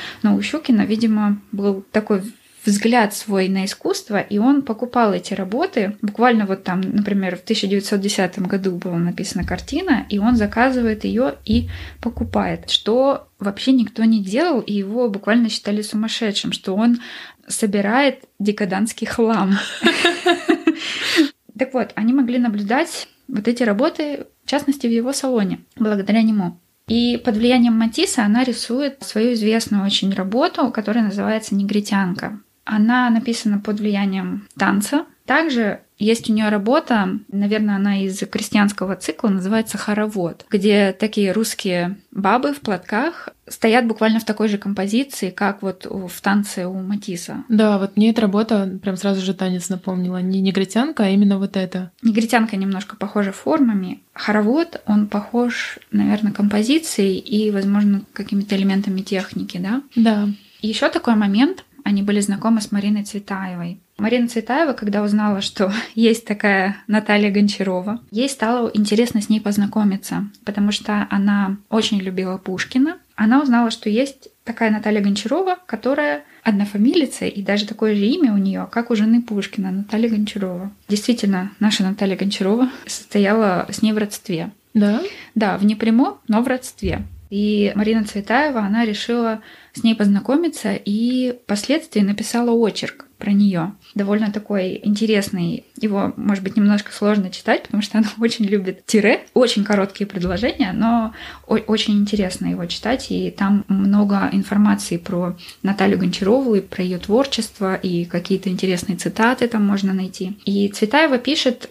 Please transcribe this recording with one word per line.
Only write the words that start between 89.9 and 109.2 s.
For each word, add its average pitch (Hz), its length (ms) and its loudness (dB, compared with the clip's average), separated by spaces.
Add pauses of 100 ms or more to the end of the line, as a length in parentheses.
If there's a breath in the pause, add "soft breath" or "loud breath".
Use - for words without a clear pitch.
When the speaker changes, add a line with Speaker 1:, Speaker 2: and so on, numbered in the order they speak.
Speaker 1:
познакомиться 220 800 0
и 240 600 -2 (100)
впоследствии 214 580 -2
написала 220 480 0
очерк 226 560 0 (140)
про 202 120 -2
неё. 202 420 2 (200 loud breath)
Довольно 208 380 0
такой 202 520 -4
интересный. 202 800 0 (160)
Его, 196 380 -2
может 196 260 -2
быть, 190 140 -2
немножко 208 340 4
сложно 208 380 0
читать, 233 340 -2
потому 208 200 -2
что - 160 0
она 214 140 4
<laughs> - 60 -12
очень 226 260 0
любит 190 420 -2
тире. 214 480 2
Очень 196 280 4
короткие 202 440 0
предложения, 190 640 -2
но 226 400 0 (320 loud breath)
о-, 220 120 2 (100)
очень 214 320 2
интересно 196 480 0
его 175 180 -2
читать. 226 460 -4
И 180 180 -2
там 202 380 2
много 196 640 2
информации 202 680 2
про 175 400 -4 (240 loud breath)
Наталью 196 380 2
Гончарову, 208 560 2
и 190 60 2
про - 220 -6
её 180 140 -2
творчество, 208 760 -2
и 175 300 -2
какие-то 185 440 -2
интересные 180 480 -2
цитаты 233 500 0